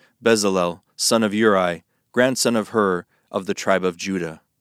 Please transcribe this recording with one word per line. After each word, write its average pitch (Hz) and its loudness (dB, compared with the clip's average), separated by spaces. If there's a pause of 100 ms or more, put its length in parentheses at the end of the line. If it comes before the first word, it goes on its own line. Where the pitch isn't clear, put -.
(220)
Bezalel, 95 0 (140)
son 113 0
of 107 0
Uri, 95 2 (300)
grandson 123 0
of 104 -2
Hur, 95 0 (240)
of 98 -6
the 98 -4
tribe 92 0
of 87 -4
Judah. 87 -8 (180)